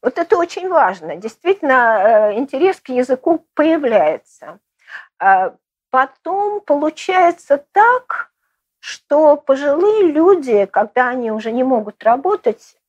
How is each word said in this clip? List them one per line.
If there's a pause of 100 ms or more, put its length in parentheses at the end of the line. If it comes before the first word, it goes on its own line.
Вот
это
очень
важно.
Действительно,
э,
интерес
к
языку (100)
появляется. (600)
А (360)
потом
получается (100)
так, (480)
что
пожилые
люди,
когда
они
уже
не
могут
работать (120)